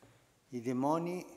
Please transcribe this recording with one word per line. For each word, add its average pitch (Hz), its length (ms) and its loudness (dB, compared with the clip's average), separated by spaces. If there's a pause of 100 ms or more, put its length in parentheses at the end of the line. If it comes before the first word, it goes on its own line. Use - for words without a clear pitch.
(500)
I 123 100 -4
demoni 156 640 2 (120)